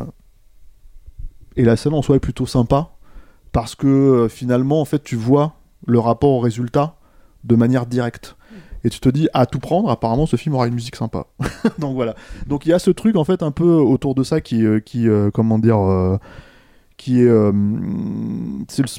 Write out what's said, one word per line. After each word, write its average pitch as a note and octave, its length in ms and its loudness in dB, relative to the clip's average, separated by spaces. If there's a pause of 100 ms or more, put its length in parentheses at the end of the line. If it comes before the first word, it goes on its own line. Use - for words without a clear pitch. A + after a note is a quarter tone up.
(1600)
Et B2+ 100 2
la A2+ 100 4
scène D3 200 -2
en C#3+ 80 -2
soi C#3 140 2
est - 20 2
plutôt C3 260 -4
sympa, C3+ 460 0 (600)
parce A#2 220 -4
que, - 140 -2
euh, C3+ 420 4
finalement, B2+ 500 -2
en C#3+ 60 -2
fait, D3 180 -4
tu - 120 -8
vois C#3+ 400 0 (320)
le A#2+ 100 2
rapport A#2 320 2
au C3 100 2
résultat A#2+ 580 -2 (480)
de A#2 100 4
manière A#2+ 320 2
directe. A#2+ 480 -6 (500)
Et B2 40 0
tu - 120 -8
te C#3 80 2
dis, D3 240 2
à C3 120 2
tout - 140 -6
prendre, F3+ 300 -2
apparemment, A#2 360 0
ce D3+ 120 -2
film D3+ 180 -4
aura B2 120 0
une A#2+ 60 -4
musique A#2+ 220 -8
sympa. A2+ 320 -8 (260)
<laughs> - 260 -4
Donc C#3 160 -6
voilà. A#2 200 -4 (320)
Donc C#3+ 180 -4
il D#3 40 2
y E3 40 4
a F3 60 2
ce F#3+ 120 2
truc, G#3+ 260 0
en D#3 80 2
fait, F#3 180 -2
un D3+ 80 -4
peu E3+ 220 2
autour C3 420 2
de C3 80 0
ça D#3+ 160 -2
qui, A2+ 260 0
euh, A2 140 2
qui, A#2 300 -2
euh, G#2 220 2
comment A2 280 0
dire, A2+ 200 4
euh, F#2+ 380 2 (800)
qui B2 260 0
est, B2 60 6
euh, G#2+ 240 4 (1160)
c'est - 120 -2
le, B2+ 60 0 (120)